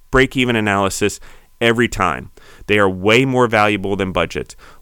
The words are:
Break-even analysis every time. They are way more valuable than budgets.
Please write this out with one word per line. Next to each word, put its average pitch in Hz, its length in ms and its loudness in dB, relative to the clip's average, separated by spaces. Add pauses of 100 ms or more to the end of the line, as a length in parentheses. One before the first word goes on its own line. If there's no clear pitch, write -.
(100)
Break-even 131 460 0
analysis 101 640 0 (400)
every 117 260 2
time. 80 440 -4 (360)
They 104 120 2
are 101 100 4
way 107 380 2
more 127 200 2
valuable 104 480 0
than 95 180 -4
budgets. 82 440 -6 (260)